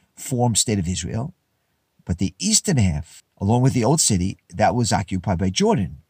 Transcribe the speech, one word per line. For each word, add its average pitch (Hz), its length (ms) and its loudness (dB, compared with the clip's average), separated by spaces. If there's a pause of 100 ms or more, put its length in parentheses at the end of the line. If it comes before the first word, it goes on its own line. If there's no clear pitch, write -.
(140)
formed 120 440 0
state 107 200 0
of 82 100 -2
Israel, 113 460 -6 (680)
but 87 140 -4
the 90 200 -2
eastern 190 380 0
half, 90 480 0 (140)
along 113 240 2
with 120 100 2
the 120 120 0
old 131 160 4
city, 98 380 0 (120)
that 98 260 2
was 120 160 0
occupied 92 460 -2
by 95 120 0
Jordan, 170 480 0 (120)